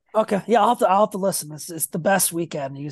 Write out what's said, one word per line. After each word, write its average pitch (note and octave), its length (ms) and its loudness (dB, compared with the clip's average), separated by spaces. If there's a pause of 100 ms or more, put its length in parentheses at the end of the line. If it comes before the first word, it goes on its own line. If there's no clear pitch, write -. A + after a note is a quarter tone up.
(140)
Okay. G#3 320 0
Yeah, A3 140 4
I'll G3+ 80 4
have A#3+ 120 2
to, A3 80 2
I'll G3+ 180 6
have G#3+ 40 -8
to G3+ 80 -10
listen. F3+ 340 -4
It's, D3+ 180 -14
it's D#3+ 160 -6
the - 120 -6
best F#3 320 2
weekend. D#3 480 -6
You, D3 140 -10